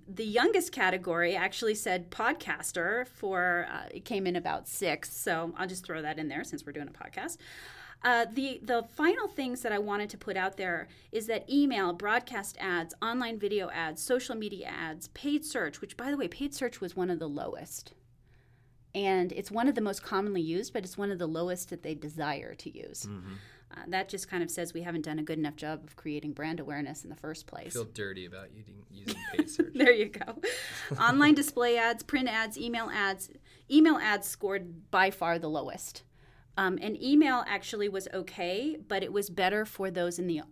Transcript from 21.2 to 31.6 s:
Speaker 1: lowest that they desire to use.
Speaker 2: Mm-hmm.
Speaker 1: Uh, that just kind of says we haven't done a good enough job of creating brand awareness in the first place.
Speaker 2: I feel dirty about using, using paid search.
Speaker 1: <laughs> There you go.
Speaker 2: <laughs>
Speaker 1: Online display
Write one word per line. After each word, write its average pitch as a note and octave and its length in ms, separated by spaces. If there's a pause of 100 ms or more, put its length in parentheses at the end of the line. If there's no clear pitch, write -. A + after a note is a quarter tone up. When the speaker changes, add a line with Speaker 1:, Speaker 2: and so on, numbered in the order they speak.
Speaker 1:
lowest F3 420
that E3 140
they D#3 120
desire D3+ 600
to - 140
use. - 360
Speaker 2:
Mm-hmm. F#2+ 280 (380)
Speaker 1:
Uh, - 180
that F#3+ 180
just F#3+ 220
kind F3 140
of E3 60
says E3+ 240
we E3 80
haven't E3+ 200
done D#3 180
a D3+ 40
good D#3+ 140
enough D3 200
job D#3 260
of D3+ 140
creating D3+ 340
brand D#3+ 280
awareness C#3+ 440
in F2 60
the G#2 60
first D3+ 320
place. - 200
Speaker 2:
I - 40
feel A#2 120
dirty G2 420
about F#2 300
using, G2+ 200 (140)
using - 260 (180)
paid D#4 160
search. - 240
Speaker 1:
<laughs> - 20
There B3+ 160
you G#3 180
go. - 320 (240)
Speaker 2:
<laughs> - 340
Speaker 1:
Online C#4 340
display A#3+ 440